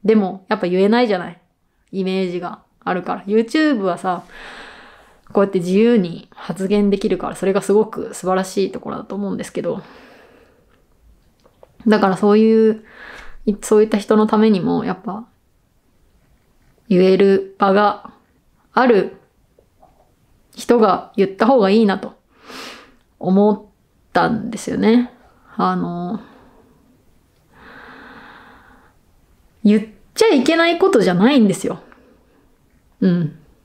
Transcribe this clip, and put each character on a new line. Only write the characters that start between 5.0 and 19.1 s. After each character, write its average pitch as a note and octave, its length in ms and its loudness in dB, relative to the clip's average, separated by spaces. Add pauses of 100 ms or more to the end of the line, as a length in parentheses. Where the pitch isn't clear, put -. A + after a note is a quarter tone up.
こ G3+ 80 4
う - 20 4
や G3 60 0
っ - 20 -10
て F#3+ 80 -2
自 F3+ 180 0
由 A#3 200 4
に E3+ 340 -4
発 F#3 380 -8
言 G#3 200 2
で G3 80 0
き G#3+ 120 -4
る F#3 80 -2
か E3+ 100 -8
ら、 - 80 -10
そ - 100 -6
れ G3 60 2
が G3 100 0
す G3 120 -2
ご G#3 120 4
く - 280 -12
素 - 140 -10
晴 F#3 80 0
ら F#3+ 100 -2
し F#3+ 220 -4
い - 40 -8
と - 80 -12
こ - 120 -12
ろ - 60 -10
だ - 60 -12
と - 120 -12
思 G3+ 140 -6
う F#3 40 -6
ん - 40 -8
で - 60 -10
す - 80 -16
け - 120 -8
ど。 F3 180 -6 (2000)
だ G#3+ 140 4
か G3+ 80 2
ら F#3 100 0
そ G#3 140 2
う G#3+ 60 6
い A3 320 4
う、 A3 160 -6 (600)
い-、 G#3 160 -2
そ G#3+ 180 2
う G#3+ 40 6
い A3 40 2
っ - 20 -12
た G#3+ 80 -2
人 G3+ 180 0
の G#3+ 120 2
た A3 100 0
め A3 120 4
に F#3+ 120 2
も、 E3+ 240 -4
や - 80 -6
っ - 80 -12
ぱ、 G#3+ 260 -12 (1600)
言 F#3 140 4
え F#3+ 140 4
る G3 400 2
場 G3 160 2
が G#3 380 0 (640)
あ B3 120 2
る G#3 320 0 (1400)